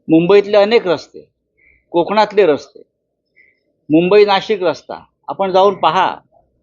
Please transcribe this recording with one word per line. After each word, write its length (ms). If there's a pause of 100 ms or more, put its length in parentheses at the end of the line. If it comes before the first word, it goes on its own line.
मुंबईतले 500
अनेक 300
रस्ते, 440 (600)
कोकणातले 540
रस्ते, 340 (1120)
मुंबई 360
नाशिक 380
रस्ता 400 (240)
आपण 240
जाऊन 240
पहा, 420 (460)